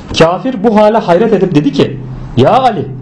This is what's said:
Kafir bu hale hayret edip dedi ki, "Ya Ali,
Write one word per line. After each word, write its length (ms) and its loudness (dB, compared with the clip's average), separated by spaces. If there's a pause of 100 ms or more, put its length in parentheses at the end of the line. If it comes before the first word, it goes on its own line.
(200)
Kafir 440 0
bu 120 2
hale 220 4
hayret 360 2
edip 220 0
dedi 160 2
ki, 260 -2 (400)
"Ya 140 4
Ali, 340 0 (160)